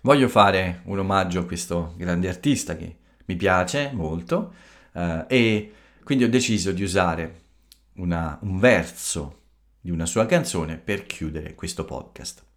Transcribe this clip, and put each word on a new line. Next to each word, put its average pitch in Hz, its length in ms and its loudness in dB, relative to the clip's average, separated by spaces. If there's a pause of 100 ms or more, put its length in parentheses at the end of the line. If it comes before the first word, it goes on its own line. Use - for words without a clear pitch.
Voglio 131 280 6
fare 95 560 4
un 98 140 -6
omaggio 92 420 2
a 85 40 -2
questo 85 540 -4
grande 90 320 -2
artista - 440 -2
che 82 220 -12 (300)
mi 92 100 -4
piace 92 560 2
molto, 87 600 -4 (380)
eh, 85 360 -4
e 110 440 2 (320)
quindi 131 200 2
ho 113 60 4
deciso 107 420 2
di 92 100 -2
usare 87 580 0 (560)
una, 85 440 -2
un 98 180 -4
verso 87 840 0 (380)
di 90 120 -10
una 82 160 -2
sua 98 180 2
canzone 85 540 -2
per 101 260 -6
chiudere 78 500 -10
questo - 300 -8
podcast. - 600 -14 (120)